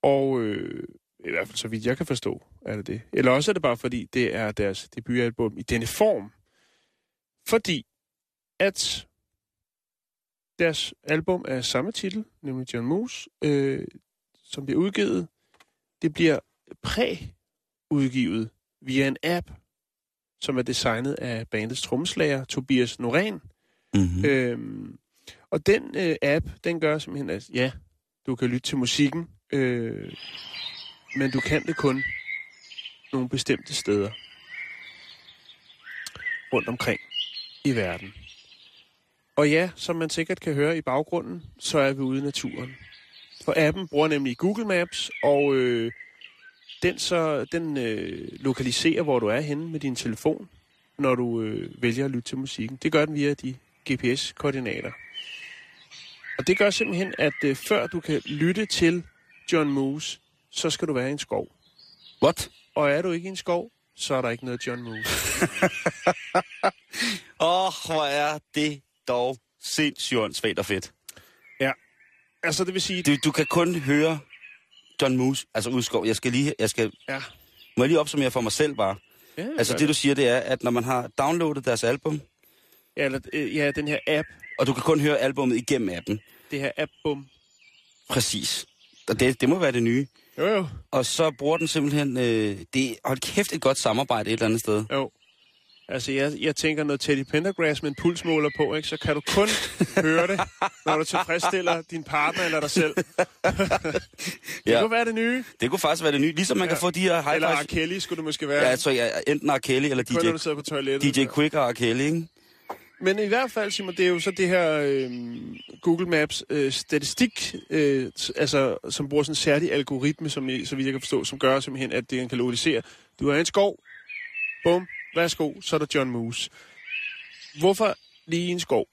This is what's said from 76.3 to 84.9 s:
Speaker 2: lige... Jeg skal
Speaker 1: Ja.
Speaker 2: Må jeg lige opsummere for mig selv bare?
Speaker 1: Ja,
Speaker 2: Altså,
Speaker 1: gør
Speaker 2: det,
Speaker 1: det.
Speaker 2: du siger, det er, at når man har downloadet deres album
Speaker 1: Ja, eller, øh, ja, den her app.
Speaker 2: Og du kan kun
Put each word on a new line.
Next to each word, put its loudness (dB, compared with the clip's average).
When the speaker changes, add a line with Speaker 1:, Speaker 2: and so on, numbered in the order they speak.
Speaker 2:
lige... 2
Jeg 2
skal -2
Speaker 1:
Ja. -6
Speaker 2:
Må 6
jeg 4
lige 6
opsummere 0
for 0
mig 0
selv 2
bare? 2
Speaker 1:
Ja, -6
Speaker 2:
Altså, 2
Speaker 1:
gør -2
Speaker 2:
det, 2
Speaker 1:
det. 4
Speaker 2:
du 4
siger, 2
det 4
er, 4
at -2
når 2
man 2
har 0
downloadet 0
deres 0
album 0
Speaker 1:
Ja, 0
eller, -2
øh, -2
ja, 2
den -4
her -2
app. 0
Speaker 2:
Og 4
du 2
kan -4
kun 6